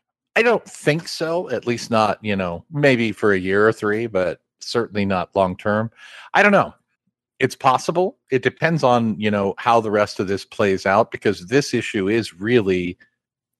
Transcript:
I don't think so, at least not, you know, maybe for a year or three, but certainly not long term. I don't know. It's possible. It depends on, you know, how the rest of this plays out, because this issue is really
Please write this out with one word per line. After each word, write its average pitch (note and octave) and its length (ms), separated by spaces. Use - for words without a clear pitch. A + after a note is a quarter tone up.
I G#3+ 80
don't A#3 220
think - 420
so, E3 420
at A#2 160
least A#2 240
not, A2 340
you G#2+ 120
know, F2 360
maybe C3 420
for G#2+ 200
a F#2+ 60
year F#2+ 280
or A2+ 60
three, A2 340
but F#2 340
certainly G#2 460
not F#2 300
long F#2 200
term. G#2+ 340
I G3 100
don't G#3 80
know. C#3+ 220
It's B2+ 160
possible. D#3+ 640
It C3 140
depends D#3 400
on, A#2+ 360
you G#2+ 120
know, G2+ 260
how A#2 240
the G#2+ 100
rest G#2 280
of G#2 80
this F#2+ 180
plays G2 400
out, G2 260
because F2+ 360
this C3+ 260
issue G#2+ 360
is A2 240
really F#2+ 640